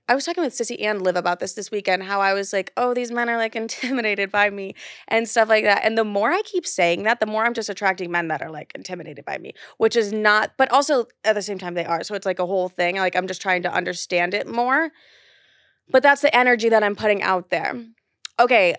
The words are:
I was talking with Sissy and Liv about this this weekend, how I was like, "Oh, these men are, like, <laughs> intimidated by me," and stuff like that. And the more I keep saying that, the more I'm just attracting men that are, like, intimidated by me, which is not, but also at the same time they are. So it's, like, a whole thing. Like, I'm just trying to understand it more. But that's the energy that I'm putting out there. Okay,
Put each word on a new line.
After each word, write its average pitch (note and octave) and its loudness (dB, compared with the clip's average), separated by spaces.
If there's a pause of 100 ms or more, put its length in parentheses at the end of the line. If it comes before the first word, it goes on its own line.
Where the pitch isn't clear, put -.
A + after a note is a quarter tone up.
I A#3+ 4
was C#4 -2
talking E4+ -2
with B3 -2
Sissy - -6
and G#3 -2
Liv F#3 2
about F3 -2
this G3 -6
this G3+ -10
weekend, F#3+ -2
how G3 -2
I G3 2
was G3 -4
like, F#3+ -4
"Oh, B3 0
these A#3+ -4
men A#3+ -2
are, A#3 0
like, A3+ -2
<laughs> A3 -4 (340)
intimidated G#3 -2
by G#3 2
me," G3 -10 (340)
and A3+ 0
stuff A3 4
like A3 4
that. G3+ 2
And A3 2
the A3 2
more G#3 0
I G4+ 0
keep F4+ -4
saying F3 0
that, A3+ 2
the G#3+ -2
more G#3+ -2
I'm A#3+ 0
just A3+ -6
attracting F#3+ -2
men E3+ -2
that D#3 -4
are, D#3+ -10
like, - -14
intimidated E3+ -14
by C#3+ -8
me, - -14 (240)
which A3+ 2
is G#3 0
not, G#3+ 2
but C4 2
also C4+ 2 (160)
at G#3+ 4
the G#3 -4
same G3 -8
time F3+ -8
they E3+ -2
are. E3+ -2
So G#3+ -10
it's, G3 -4
like, F#3 -2
a F3+ 0
whole F3+ -2
thing. F3+ -2
Like, F#3 0
I'm F#3 -2
just F#3 -8
trying F3+ 0
to F3 -2
understand F3 -2
it G#3 -2
more. B3+ 0 (1000)
But B3+ 6
that's C#4+ 4
the C#4+ 4
energy A#3+ 4
that A3 6
I'm G#3 0
putting G#3 2
out F#3 -2
there. D#3 -2 (680)
Okay, A3+ 6